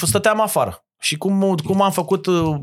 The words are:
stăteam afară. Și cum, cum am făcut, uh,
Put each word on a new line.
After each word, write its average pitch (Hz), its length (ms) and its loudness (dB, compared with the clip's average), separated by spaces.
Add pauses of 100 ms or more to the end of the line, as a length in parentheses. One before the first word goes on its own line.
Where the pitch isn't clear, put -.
stăteam 214 340 2
afară. 135 440 -2 (160)
Și - 160 -4
cum, 196 400 0
cum 190 260 0
am 196 100 2
făcut, 180 340 -2
uh, 165 360 0